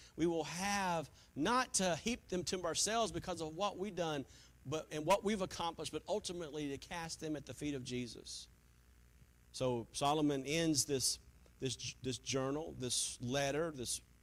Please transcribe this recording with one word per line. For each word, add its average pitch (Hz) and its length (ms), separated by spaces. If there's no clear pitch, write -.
we 160 100
will 165 200
have, 180 640
not 233 400
to 180 280
heap - 260
them 180 140
to 185 200
ourselves 196 480
because 165 300
of 160 140
what 185 220
we've 190 180
done, 156 280
but, 147 260
and 156 140
what 190 180
we've 208 180
accomplished, 165 500
but 156 160
ultimately 170 640
to 139 80
cast 165 420
them 156 160
at 139 100
the 135 80
feet 147 200
of 131 100
Jesus. 123 640
So 123 400
Solomon 147 540
ends 156 400
this, 135 340
this, - 440
this 123 160
journal, 139 600
this - 400
letter, 139 560
this, 123 240